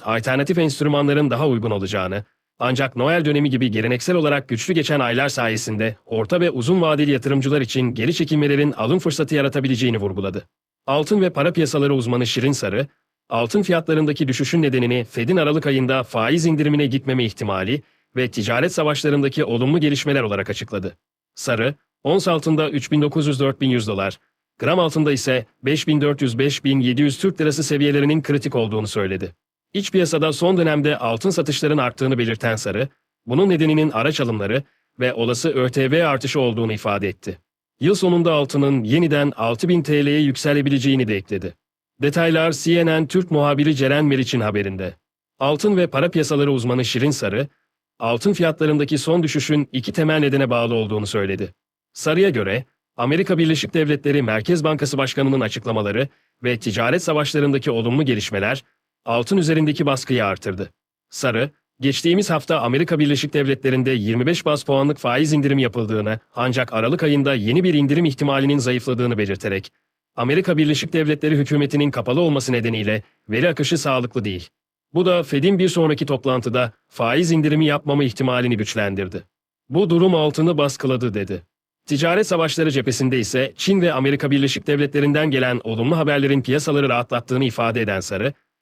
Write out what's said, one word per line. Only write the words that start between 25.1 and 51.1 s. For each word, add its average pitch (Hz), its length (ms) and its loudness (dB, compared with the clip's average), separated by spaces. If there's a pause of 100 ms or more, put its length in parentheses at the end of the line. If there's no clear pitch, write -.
ise 127 340 -2 (160)
beş 143 260 -2
bin 151 120 2
dört 143 220 0
yüz, 117 160 -2
beş 139 260 -2
bin 135 160 2
yedi 123 220 2
yüz 143 160 0
Türk 190 220 -2
lirası 151 220 0
seviyelerinin 143 600 2
kritik 143 320 -2
olduğunu 110 320 -2
söyledi. 95 480 -4 (380)
İç 196 200 -6
piyasada 160 400 2
son 170 240 2
dönemde 147 400 2
altın 113 340 -2
satışların 151 480 0
arttığını 131 400 -2
belirten 113 380 -2
Sarı, 110 320 -4 (380)
bunun 156 220 2
nedeninin 156 420 2
araç 139 300 -2
alımları 113 420 -2 (380)
ve 123 140 0
olası 120 360 -2
Ö 127 180 0
T 131 220 0
V 165 160 2
artışı 139 340 -2
olduğunu 113 320 0
ifade 104 360 -2
etti. 98 300 -10 (420)
Yıl 175 140 4
sonunda 175 380 2
altının 139 520 2
yeniden 143 520 2
altı 117 320 -2
bin 175 140 2
T 147 220 0
L'ye 147 160 2
yükselebileceğini 139 880 0
de 104 80 -2
ekledi. 92 380 -8 (480)
Detaylar 160 500 2
C 165 340 2
N 160 160 2
N 151 40 -2
Türk 180 240 -2
muhabiri 147 460 2
Ceren 139 280 2
Meriç'in 131 360 0
haberinde. 98 540 -4 (440)
Altın 151 380 2
ve 175 100 4
para 160 240 0
piyasaları 143 420 2
uzmanı 123 320 0
Şirin 123 260 0
Sarı, 120 380 -2 (500)
altın 117 340 0
fiyatlarındaki 151 640 0
son 165 240 0
düşüşün 147 500 0
iki 127 200 -6
temel 156 260 0
nedene 135 320 2
bağlı 117 240 0
olduğunu 107 320 -2
söyledi. 98 480 -4 (380)